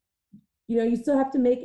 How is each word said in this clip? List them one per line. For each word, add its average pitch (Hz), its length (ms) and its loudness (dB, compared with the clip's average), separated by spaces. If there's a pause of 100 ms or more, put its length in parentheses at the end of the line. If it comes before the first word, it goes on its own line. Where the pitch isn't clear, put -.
(680)
you 226 100 -2
know, 226 60 2
you 233 140 0
still 277 200 0
have 269 140 0
to 285 80 -2
make 247 260 2